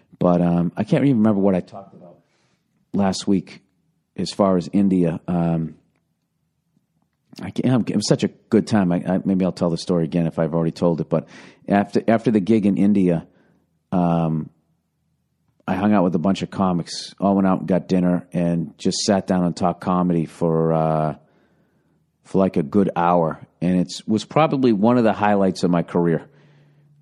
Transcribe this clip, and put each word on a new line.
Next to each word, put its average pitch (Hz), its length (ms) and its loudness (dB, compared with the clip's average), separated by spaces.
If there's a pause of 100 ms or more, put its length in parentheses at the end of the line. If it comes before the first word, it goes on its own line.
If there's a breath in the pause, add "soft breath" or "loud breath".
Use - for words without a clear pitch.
(180 loud breath)
But, 87 220 4
um, 87 380 2
I 107 60 -4
can't 131 200 2
even 139 140 4
remember 107 240 2
what 98 120 2
I 87 60 0
talked 98 320 -14
about - 280 -20 (760)
last 95 320 -2
week 98 360 -2 (540)
as 90 160 -6
far 95 240 2
as 82 160 -4
India. 92 560 2
Um, 85 460 -2 (1700)
I 95 80 -10
can't, - 240 -2
I'm, 110 120 0
it - 100 -4
was 104 120 -2
such - 160 0
a 101 40 0
good - 380 -2
time. 98 260 0
I, 87 140 -2
I, 92 160 0
maybe 95 220 0
I'll 87 80 0
tell - 160 -2
the 82 80 0
story 87 280 -2
again 82 220 -2
if 80 120 -4
I've 80 160 -2
already 82 180 0
told 85 300 0
it. - 80 -10
But 80 180 -2 (400 loud breath)
after, 101 400 0
after 113 220 2
the 107 100 2
gig 101 240 2
in 101 140 2
India, 92 480 2 (680 soft breath)
um, 85 560 0 (1200)
I 92 60 -2
hung 101 180 0
out 101 120 4
with 90 100 0
a 87 40 -2
bunch 92 220 0
of 87 100 -6
comics, - 680 -4
all 98 140 2
went 98 120 2
out 95 120 2
and 80 100 -8
got 90 200 -2
dinner 90 440 0
and 85 460 -2
just - 220 -2
sat 98 260 0
down 90 180 0
and 85 100 -2
talked 87 280 -4
comedy 90 420 0
for, 80 480 -2
uh, 80 440 -2 (1080)
for, - 140 -4
like, 95 180 0
a 90 60 0
good 87 340 0
hour. 85 500 0 (140)
And 90 200 0
it's, - 260 -8
was 107 180 -2
probably 139 480 0
one 110 240 2
of 120 80 2
the 107 80 2
highlights 98 500 0
of 90 80 0
my 87 120 2
career, 85 460 -2 (720 soft breath)